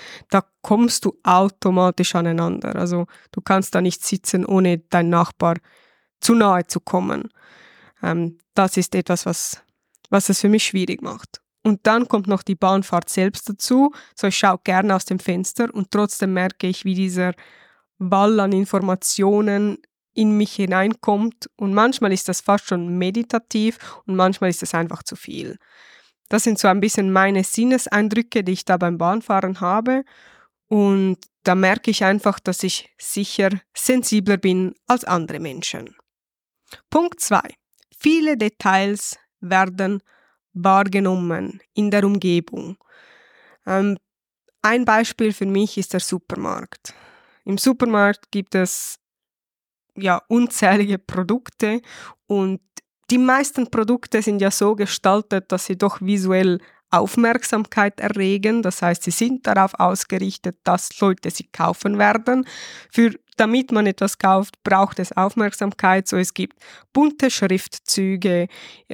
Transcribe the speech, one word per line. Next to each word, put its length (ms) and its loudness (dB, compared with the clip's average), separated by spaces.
da 160 0
kommst 420 2
du 200 -2
automatisch 920 2
aneinander. 600 -2
Also 320 -2
du 80 -8
kannst 340 0
da 60 2
nicht 240 -2
sitzen, 400 -2
ohne 320 2
dein 320 0
Nachbar 460 0
zu 140 4
nahe 320 4
zu 120 -4
kommen. 500 -4
Ähm, 360 -4
das 240 2
ist 180 -2
etwas, 300 -2
was, 360 -6
was 200 0
es 120 2
für 80 4
mich 160 4
schwierig 360 -4
macht. 400 -14
Und 240 0
dann 200 2
kommt 200 -2
noch 160 0
die 120 -2
Bahnfahrt 540 0
selbst 400 -4
dazu. 420 2
So, 120 -2
ich 100 -2
schaue 260 2
gerne 320 2
aus 100 -2
dem 140 -2
Fenster 540 -4
und 180 -6
trotzdem 420 -2
merke 340 -2
ich, 180 -4
wie 80 0
dieser 400 -2
Wall 420 2
an 120 0
Informationen 1300 0
in 240 2
mich 160 -2
hineinkommt. 1000 -2
Und 180 -4
manchmal 400 2
ist 160 -4
das 120 -4
fast 260 0
schon 300 -4
meditativ 800 -2
und 100 -4
manchmal 340 2
ist 140 -6
es 120 -8
einfach 280 -4
zu 120 -12
viel. 420 -12
Das 140 0
sind 140 2
so 100 2
ein 120 4
bisschen 320 0
meine 320 4
Sinneseindrücke, 1000 0
die 100 -2
ich 120 -8
da 120 2
beim 200 -2
Bahnfahren 600 -2
habe. 460 0
Und 500 2
da 100 2
merke 380 2
ich 120 0
einfach, 360 0
dass 240 -6
ich 340 -6
sicher 520 -2
sensibler 600 2
bin 360 0
als 160 0
andere 360 -4
Menschen. 560 -12
Punkt 300 0
zwei. 340 -2
Viele 400 2
Details 800 0
werden 600 0
wahrgenommen 1080 0
in 180 0
der 120 2
Umgebung. 720 -2
Ähm, 320 0
ein 240 2
Beispiel 480 2
für 120 -4
mich 320 0
ist 160 -6
der 60 0
Supermarkt. 920 -8
Im 120 -4
Supermarkt 720 0
gibt 240 -6
es 440 -4
ja 320 0
unzählige 720 2
Produkte 840 -4
und 340 -2
die 80 4
meisten 500 2
Produkte 540 0
sind 180 0
ja 80 2
so 260 0
gestaltet, 760 -2
dass 140 -4
sie 120 -4
doch 240 -2
visuell 580 2
Aufmerksamkeit 1040 0
erregen. 640 0
Das 200 -4
heißt, 220 0
sie 80 -4
sind 340 -2
darauf 340 2
ausgerichtet, 840 -2
dass 360 -2
Leute 300 0
sie 220 -12
kaufen 460 -2
werden. 500 2
Für, 220 4
damit 340 2
man 140 2
etwas 320 -2
kauft, 460 2
braucht 360 2
es 120 -4
Aufmerksamkeit. 960 0
So, 100 -4
es 160 -2
gibt 240 -8
bunte 360 2
Schriftzüge, 1200 -2